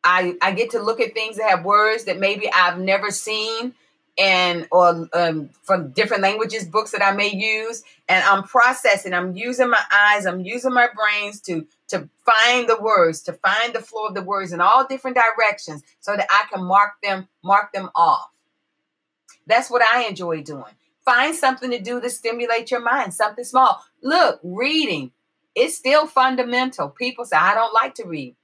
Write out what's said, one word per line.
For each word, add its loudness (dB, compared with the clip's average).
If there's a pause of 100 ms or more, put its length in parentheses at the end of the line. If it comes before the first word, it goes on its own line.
I, 2
I 2
get -2
to -2
look -2
at -2
things -6
that -2
have 0
words 2
that -4
maybe -2
I've 2
never 0
seen, -6 (440)
and, 0
or, 4
um, 0 (140)
from -2
different -2
languages, -2
books -2
that -2
I 4
may 0
use, -4 (260)
and 2
I'm 4
processing, 2
I'm -2
using -2
my 4
eyes, 4
I'm -4
using -4
my 4
brains -2
to, -6 (220)
to -6 (160)
find 4
the 2
words, 2
to -8
find -2
the -4
flow -8
of -6
the -6
words -4
in -6
all 4
different -6
directions 0 (180)
so -6
that -2
I 4
can -6
mark 4 (100)
them, -4 (160)
mark 2
them -8
off. 2 (1160)
That's 2
what 0
I 2
enjoy -6
doing. -16 (300)
Find 2
something -2
to -4
do -6
to -6
stimulate -4
your -2
mind, -2
something -4
small. 2 (160)
Look, 2
reading, -4 (420)
it's 0
still 2
fundamental. 0
People -8
say, -2
"I 2
don't 0
like 0
to -12
read." -10